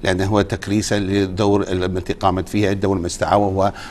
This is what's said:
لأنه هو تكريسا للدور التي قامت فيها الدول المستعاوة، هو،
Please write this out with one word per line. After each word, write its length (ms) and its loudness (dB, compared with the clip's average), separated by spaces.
لأنه 220 0
هو 140 4
تكريسا 580 0
للدور 640 2
التي 500 -2
قامت 360 0
فيها 240 0
الدول 240 0
المستعاوة، 500 0
هو، 260 0